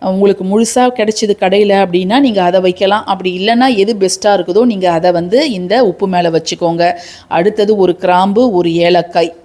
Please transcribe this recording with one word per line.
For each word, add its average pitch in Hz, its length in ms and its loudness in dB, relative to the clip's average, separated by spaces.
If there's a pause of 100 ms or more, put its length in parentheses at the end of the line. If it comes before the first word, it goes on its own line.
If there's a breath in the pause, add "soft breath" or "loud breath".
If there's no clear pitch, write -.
உங்களுக்கு 190 420 0
முழுசா 214 320 0
கிடைச்சது 226 640 0
கடையில 202 320 2
அப்படின்னா 190 480 0
நீங்க 214 240 0
அதை 180 160 2
வைக்கலாம். 190 460 0
அப்படி 185 320 -4
இல்லைன்னா 233 380 0
எது 202 240 0
பெஸ்ட்டாக 190 380 0
இருக்குதோ 180 280 0
நீங்க 185 260 0
அதை 170 200 0
வந்து 196 400 0
இந்த 196 340 0
உப்பு 190 220 -2
மேல 175 220 0
வச்சுக்கோங்க. 170 640 -2 (340 loud breath)
அடுத்தது 208 500 0
ஒரு 175 180 2
கிராம்பு, 196 560 0
ஒரு 175 180 0
ஏலக்காய், 170 640 0 (120)